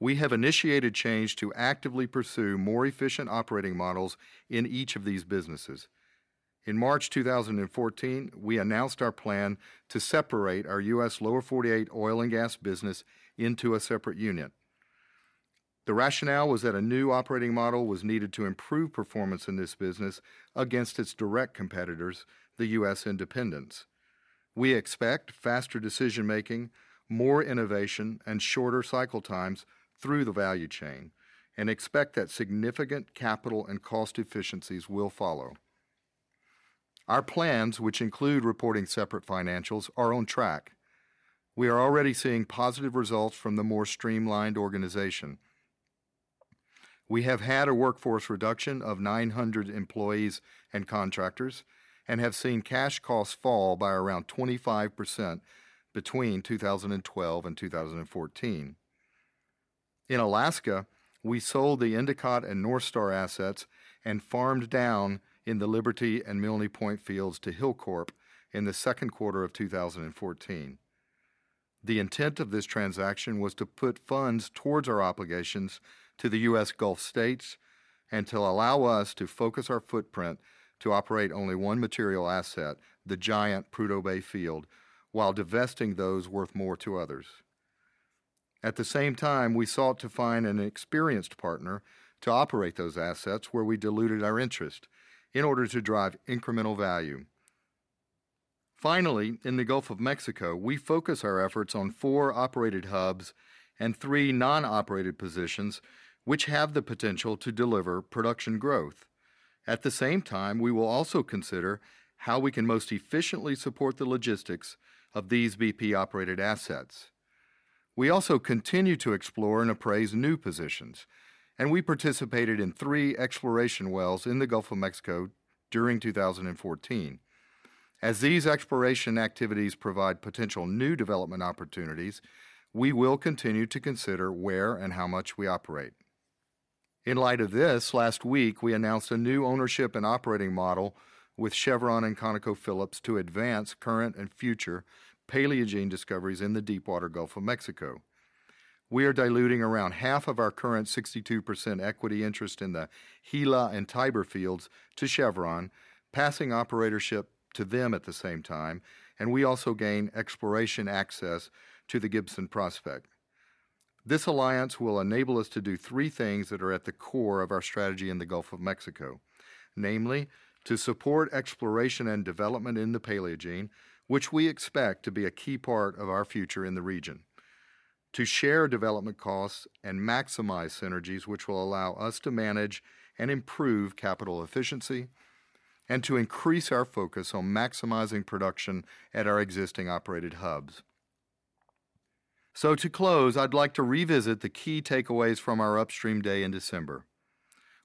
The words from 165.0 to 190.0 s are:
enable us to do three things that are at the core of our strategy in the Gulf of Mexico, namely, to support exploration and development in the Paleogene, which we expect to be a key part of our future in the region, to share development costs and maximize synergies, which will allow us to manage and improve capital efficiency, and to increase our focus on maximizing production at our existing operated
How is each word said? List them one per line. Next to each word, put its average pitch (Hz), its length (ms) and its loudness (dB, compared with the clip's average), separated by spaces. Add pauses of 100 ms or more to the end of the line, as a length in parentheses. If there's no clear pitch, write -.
enable 120 380 2
us 110 120 -2
to 107 120 -4
do 95 160 -2
three 139 320 -2
things 104 400 -2
that 98 100 -6
are 92 120 0
at 92 120 -2
the 110 80 -8
core 104 480 0
of 92 100 0
our 95 120 0
strategy 95 480 -2
in 90 80 -4
the 85 80 -6
Gulf 85 260 -4
of 90 80 -12
Mexico, 80 600 -8 (540)
namely, 113 540 0 (360)
to 117 120 0
support 147 560 2
exploration 120 720 0
and 107 180 0
development 107 520 -2
in 110 160 0
the 117 80 -2
Paleogene, 90 720 -4 (360)
which 135 260 0
we 160 160 6
expect 131 560 -2
to 117 60 -4
be 101 140 -2
a 90 60 0
key - 280 -8
part 104 400 0
of 101 100 -8
our 98 160 0
future 95 400 -4
in 92 100 -4
the 90 80 -4
region, 87 380 -6 (920)
to 120 120 0
share 147 440 4
development 107 500 0
costs 98 480 -4 (160)
and 95 180 -6
maximize 104 800 -2
synergies, 92 480 -6
which 104 220 -10
will 95 140 -2
allow 95 320 -2
us 110 260 -6
to 147 100 -4
manage 104 520 -2 (360)
and 123 120 -2
improve 120 640 0
capital 92 460 -4
efficiency, 127 640 -4 (800)
and 127 140 2
to 135 140 2
increase 160 560 2
our 123 120 4
focus 95 500 -4
on 92 100 -2
maximizing 110 800 0
production 95 600 -2 (280)
at 110 140 0
our 104 140 4
existing 95 480 -2
operated 87 460 -4